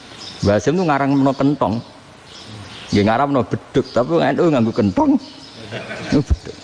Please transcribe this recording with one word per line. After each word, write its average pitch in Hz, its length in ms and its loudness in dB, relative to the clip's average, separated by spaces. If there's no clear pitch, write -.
Mbah 101 160 4
Hasyim 151 160 0
itu 190 80 0
ngarang 139 320 2
meno 135 160 4
kentong. 139 400 0
Nggih 101 160 4
ngarang 127 240 2
meno 127 80 2
beduk, - 480 -2
tapi 127 240 0
wong 160 80 2
N 143 160 2
U 165 160 2
nganggo 113 160 2
kentong. 170 480 2
Beduk. 139 120 2